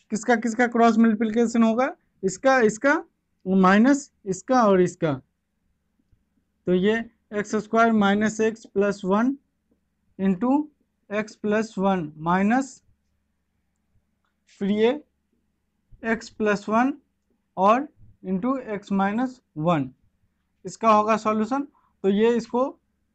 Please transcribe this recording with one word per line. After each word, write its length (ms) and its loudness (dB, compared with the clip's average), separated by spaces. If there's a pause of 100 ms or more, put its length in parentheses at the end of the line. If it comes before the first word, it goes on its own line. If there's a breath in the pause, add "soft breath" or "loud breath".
किसका 260 0
किसका 320 -2
क्रॉस 300 4
मल्टीप्लिकेशन 680 2
होगा, 320 0 (280)
इसका, 360 0
इसका, 440 0 (440)
माइनस 640 4 (140)
इसका 380 -2
और 180 4
इसका। 320 -2 (1500)
तो 80 0
ये 360 0 (240)
एक्स 220 -6
स्क्वायर 360 2
माइनस 500 0
x 240 -4
प्लस 400 -2
वन 320 0 (840)
into 320 -2 (580)
x 260 -8
प्लस 420 -4
वन 400 -2
माइनस, 680 -2 (1600)
फिर 220 -6
ये 340 0 (1000)
x 240 -6
प्लस 400 -4
वन 240 0 (640)
और 300 2 (400)
into 260 -4 (240)
x 140 -12
माइनस 500 -4 (160)
वन, 320 -2 (760)
इसका 260 0
होगा 260 2
सॉल्यूशन। 460 -4 (400)
तो 60 2
ये 260 2
इसको 440 -4 (360)